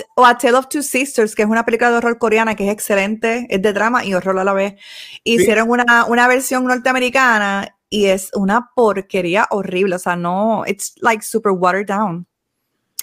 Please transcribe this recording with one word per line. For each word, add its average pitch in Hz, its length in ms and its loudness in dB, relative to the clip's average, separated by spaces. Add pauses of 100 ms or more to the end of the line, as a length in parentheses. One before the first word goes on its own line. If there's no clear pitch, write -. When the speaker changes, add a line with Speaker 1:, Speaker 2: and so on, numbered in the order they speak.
(180)
Speaker 1:
o 247 80 6
A - 120 4
Tale 240 180 2
of 262 140 0
Two 294 140 -4
Sisters, 254 520 -2
que 226 60 0
es 208 80 0
una 226 160 0
película 233 240 0
de 233 80 2
horror 233 220 -2
coreana 220 360 0
que 196 120 -4
es 202 40 0
excelente, 220 800 -2
es 196 120 0
de 208 120 0
drama 220 320 0
y 196 80 -4
horror 185 260 0
a 185 40 0
la 196 100 0
vez. 196 220 -2
Speaker 2:
Sí. - 480 -20
Speaker 1:
Hicieron 226 460 2
una, 240 360 4
una 240 220 2
versión 254 380 0
norteamericana 247 1120 0 (140)
y 202 160 0
es 190 300 0
una 208 400 0
porquería 196 760 0
horrible, 185 460 -2
o 180 40 -4
sea, 175 160 -2
no, 185 520 -2
it's, - 340 -6
like, 226 220 0
super 220 300 -2
watered 185 340 0
down. 196 400 -4 (760)